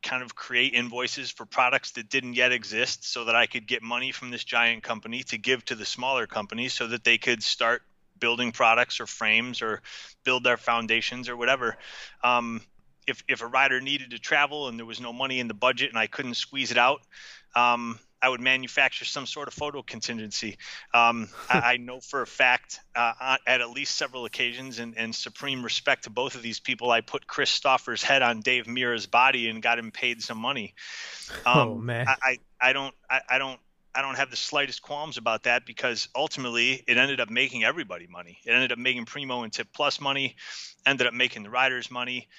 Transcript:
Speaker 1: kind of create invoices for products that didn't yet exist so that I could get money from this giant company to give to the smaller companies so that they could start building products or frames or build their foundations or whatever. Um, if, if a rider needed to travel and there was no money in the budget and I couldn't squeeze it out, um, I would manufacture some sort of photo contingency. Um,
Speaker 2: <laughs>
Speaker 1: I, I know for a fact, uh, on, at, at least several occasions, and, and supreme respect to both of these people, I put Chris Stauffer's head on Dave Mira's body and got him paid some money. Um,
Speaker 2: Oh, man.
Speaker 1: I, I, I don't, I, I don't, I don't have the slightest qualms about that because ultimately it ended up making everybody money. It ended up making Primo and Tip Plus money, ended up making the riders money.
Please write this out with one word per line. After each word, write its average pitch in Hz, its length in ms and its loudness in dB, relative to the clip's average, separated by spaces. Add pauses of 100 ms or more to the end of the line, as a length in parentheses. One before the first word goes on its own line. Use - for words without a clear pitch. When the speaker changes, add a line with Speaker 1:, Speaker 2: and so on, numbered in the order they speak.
Speaker 1:
kind 127 200 -4
of 120 120 -12
create 127 400 2
invoices 123 560 -2
for 113 160 -12
products 127 460 2
that 113 180 -10
didn't 127 240 -2
yet 123 160 4
exist 113 600 -2
so 117 160 -4
that 113 100 4
I 117 100 6
could 110 220 -8
get 120 140 -2
money 120 280 -4
from 123 200 -10
this 120 120 -8
giant 117 400 2
company 117 420 -6
to 117 140 -6
give 123 280 0
to 123 100 -4
the 104 100 -8
smaller 127 400 -2
companies 113 480 -4
so 117 140 -2
that 117 160 -6
they 117 140 6
could 117 240 0
start 120 400 0 (360)
building 120 320 0
products 117 480 4
or 110 80 -8
frames 113 560 0
or 110 180 -2 (440)
build 127 180 2
their 123 140 4
foundations 117 720 0
or 123 80 -8
whatever. 120 400 2 (480)
Um, 117 380 2 (440)
if, 131 220 -4
if 120 140 -2
a 117 40 -8
rider 131 340 2
needed 135 300 -4
to 120 80 -12
travel 147 480 0
and 117 100 -6
there 113 100 -8
was 113 140 -12
no 120 120 -8
money 131 260 -4
in 123 80 -2
the 113 80 -6
budget 127 360 2
and 117 80 -2
I 110 100 2
couldn't 127 260 -6
squeeze 135 360 -4
it 120 80 2
out, 131 240 6 (520)
um, 120 440 4 (260)
I 131 40 6
would 123 120 0
manufacture 131 640 0
some 135 220 -6
sort 143 220 -8
of - 60 -14
photo 143 280 -6
contingency. 110 760 -6 (380)
Um, 117 340 6 (100)
Speaker 2:
<laughs> - 120 -8
Speaker 1:
I, 123 220 6
I 123 60 4
know 127 200 -12
for 135 240 -4
a 113 60 -2
fact, - 500 2 (160)
uh, 117 260 2
on, 131 180 2 (100)
at, 127 120 4
at 120 100 -2
least 135 260 -4
several 131 280 -4
occasions, 123 540 -4
and, 117 180 -10
and 113 160 -4
supreme 131 520 -6
respect - 400 0
to 120 60 -12
both 123 260 -4
of 120 60 -14
these 113 180 -6
people, 120 320 0
I 117 80 6
put - 260 -8
Chris - 240 0
Stauffer's 131 540 0
head 135 180 6
on 120 160 4
Dave 120 300 0
Mira's 120 400 -2
body 123 400 4
and 110 120 -6
got 117 160 2
him 113 140 -8
paid 117 320 -4
some 113 160 -8
money. 117 360 -4 (680)
Um, 123 140 8
Speaker 2:
Oh, 110 160 4
man. 120 320 -2
Speaker 1:
I, 131 160 4
I, 131 160 2 (220)
I 127 120 6
don't, 135 220 -2 (160)
I, 131 180 2
I 131 100 2
don't, 135 200 -4 (340)
I 131 80 -2
don't 135 160 -4
have 135 140 -2
the 123 60 -8
slightest 143 440 -2
qualms 147 380 -8
about 113 240 0
that 123 240 2
because 120 480 -4
ultimately 127 720 0
it 120 100 4
ended 135 220 4
up 117 100 0
making 120 360 0
everybody 107 420 -2
money. 87 380 -18
It 117 80 0
ended 127 180 2
up 120 80 -4
making 123 280 -2
Primo 131 360 -8
and 110 100 -8
Tip 117 220 -8
Plus 143 260 -2
money, 139 360 -2 (500)
ended 127 220 4
up 113 40 0
making 120 300 0
the 104 80 -14
riders 127 400 0
money. 123 380 -8 (100)